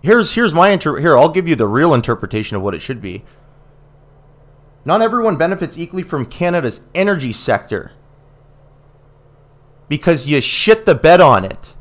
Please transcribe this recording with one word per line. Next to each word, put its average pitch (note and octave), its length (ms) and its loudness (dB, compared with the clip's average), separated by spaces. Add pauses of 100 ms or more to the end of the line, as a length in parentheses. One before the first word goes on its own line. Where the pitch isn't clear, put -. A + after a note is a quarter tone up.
Here's, G3+ 320 2
here's A3+ 180 0
my F3+ 180 4
inter-, D#3+ 280 -2
here, D3 180 4
I'll C#3+ 120 6
give E3 180 -2
you E3 80 0
the A2 120 0
real C#3 280 2
interpretation A2 640 -4
of F#2+ 60 -6
what G2 120 -4
it D#2+ 60 -10
should A#2+ 200 -12
be. A2 240 -14 (1600)
Not G3+ 160 0
everyone A3+ 360 0
benefits F3 420 -4
equally F3 240 -10
from C#3+ 240 -6
Canada's F3 680 -4
energy F3 400 -2
sector. - 600 -6 (2000)
Because D3 380 -2
you C#3+ 140 0
shit - 460 0
the E3 100 4
bed E3+ 240 6
on A#2 240 6
it. - 360 -14